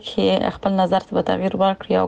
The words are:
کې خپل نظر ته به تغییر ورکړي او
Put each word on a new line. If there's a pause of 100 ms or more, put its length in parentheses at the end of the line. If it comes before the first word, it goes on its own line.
کې
خپل
نظر
ته
به
تغییر
ورکړي
او